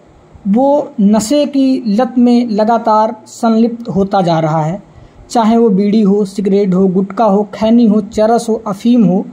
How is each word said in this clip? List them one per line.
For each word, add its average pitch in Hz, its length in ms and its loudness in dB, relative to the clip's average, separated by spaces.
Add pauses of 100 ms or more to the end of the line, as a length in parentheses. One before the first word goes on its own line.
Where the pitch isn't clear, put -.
(480)
वो 277 540 0
नशे 220 440 2
की 262 420 -2
लत 247 300 -2
में 240 300 2
लगातार 220 680 0 (120)
संलिप्त 233 640 -2
होता 196 320 0
जा 165 180 0
रहा 156 260 -2
है। 180 180 -8 (460)
चाहे 233 280 0
वो 233 120 2
बीड़ी 202 320 0
हो, 202 240 2
सिगरेट 196 480 -2
हो, 190 140 2
गुटखा 196 380 -2
हो, 208 180 2 (100)
खैनी 226 340 2
हो, 208 140 2
चरस 220 480 -2
हो, 220 180 -4
अफीम 233 360 0
हो, 185 300 0